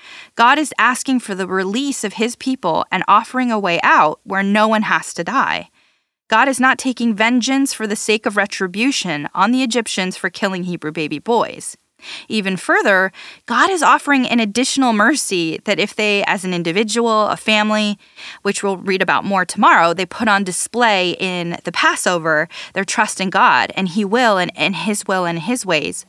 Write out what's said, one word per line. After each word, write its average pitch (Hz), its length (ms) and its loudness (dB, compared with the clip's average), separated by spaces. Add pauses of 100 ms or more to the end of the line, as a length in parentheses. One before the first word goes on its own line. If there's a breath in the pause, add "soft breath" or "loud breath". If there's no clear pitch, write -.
(360 loud breath)
God 254 240 4
is 302 180 -4
asking 240 440 0
for 202 140 -8
the 185 120 -4
release 196 560 -2
of 202 100 -4
his 233 220 -2
people 190 560 -2
and 185 160 0
offering 240 440 2
a 214 80 0
way 175 240 0
out - 400 4
where 190 200 -2
no 214 240 4
one 220 160 2
has 170 300 -2
to 170 100 -6
die. 170 460 -2 (580)
God 233 220 4
is 247 100 -2
not 254 180 4
taking 233 380 -2
vengeance 247 580 2
for 220 140 -6
the 202 80 -4
sake 220 300 0
of 208 100 -4
retribution 190 1000 -2
on 196 180 2
the 262 120 2
Egyptians 220 540 -2
for 185 120 -6
killing 190 340 -4
Hebrew 170 280 -6
baby 151 280 -6
boys. - 580 -4 (500 loud breath)
Even 196 300 -2
further, 208 540 2 (340 loud breath)
God 254 240 2
is 359 120 -2
offering 269 460 4
an 233 120 2
additional 240 540 0
mercy 202 720 0
that 190 140 0
if 196 160 -2
they, 208 300 0
as 180 200 -2
an 185 80 -2
individual, 214 760 0
a 165 100 -2
family, 214 600 0 (460 loud breath)
which 202 180 -2
we'll 196 160 -2
read 190 240 -2
about 156 240 0
more 190 200 0
tomorrow, 202 480 4
they 180 120 -4
put 220 220 -6
on 202 160 4
display 185 760 0
in 175 440 -4
the 175 80 -8
Passover, 170 760 0 (260 loud breath)
their 190 120 -4
trust - 340 -2
in 190 100 -2
God, 175 460 4
and 190 140 -2
he 202 160 -2
will, 220 320 2
and, 180 180 0
and 165 200 -2
his 196 320 -4
will 185 180 0
and 170 140 -4
his 214 260 -4
ways, 151 440 -2